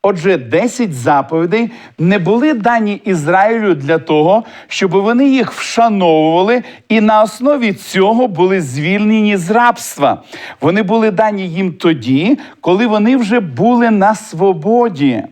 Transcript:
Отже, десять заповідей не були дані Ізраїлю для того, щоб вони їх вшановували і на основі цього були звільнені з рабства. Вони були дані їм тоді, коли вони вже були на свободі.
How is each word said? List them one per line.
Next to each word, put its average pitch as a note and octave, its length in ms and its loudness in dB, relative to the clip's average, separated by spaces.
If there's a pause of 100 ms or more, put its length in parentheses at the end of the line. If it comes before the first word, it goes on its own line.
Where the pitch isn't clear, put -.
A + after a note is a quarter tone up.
Отже, F#3+ 340 0
десять E3+ 580 -2
заповідей D#3+ 760 -2 (280)
не F#3 200 2
були A#3 360 0
дані G#3+ 500 -2
Ізраїлю F#3+ 720 0
для D3 240 -2
того, D#3+ 460 2 (240)
щоб F#3+ 220 -4
вони A#3 380 2
їх B3+ 240 0
вшановували F#3+ 1080 0 (260)
і A3 120 2
на G#3+ 220 4
основі A#3+ 500 0
цього A3 560 0
були F#3 320 0
звільнені G3+ 760 0
з E3+ 140 -4
рабства. G#3+ 720 0 (380)
Вони F3+ 220 0
були A3 280 0
дані G3+ 380 -2
їм F3+ 240 -4
тоді, D#3 680 0 (220)
коли F#3+ 260 0
вони G#3+ 300 2
вже A#3 240 0
були A3+ 500 0
на G#3 240 2
свободі. F3+ 1160 0